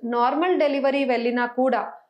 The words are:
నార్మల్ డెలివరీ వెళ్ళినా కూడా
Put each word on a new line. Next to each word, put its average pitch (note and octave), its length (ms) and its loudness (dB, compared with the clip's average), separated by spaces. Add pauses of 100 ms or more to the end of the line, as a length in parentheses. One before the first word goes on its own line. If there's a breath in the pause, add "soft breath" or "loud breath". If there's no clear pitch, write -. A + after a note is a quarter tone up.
(180)
నార్మల్ D4 380 2 (100)
డెలివరీ C#4 460 0
వెళ్ళినా A#3+ 320 0 (160)
కూడా A#3+ 220 2 (280)